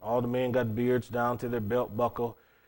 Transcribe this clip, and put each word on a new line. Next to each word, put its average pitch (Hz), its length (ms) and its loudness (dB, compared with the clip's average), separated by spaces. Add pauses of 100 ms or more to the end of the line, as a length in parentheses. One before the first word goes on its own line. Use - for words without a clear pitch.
all 120 200 0
the 120 60 0
men 123 240 0
got 117 240 0
beards 123 340 2
down 120 280 0
to 127 100 -6
their 120 120 -2
belt 110 360 -2
buckle, 117 420 -2 (300)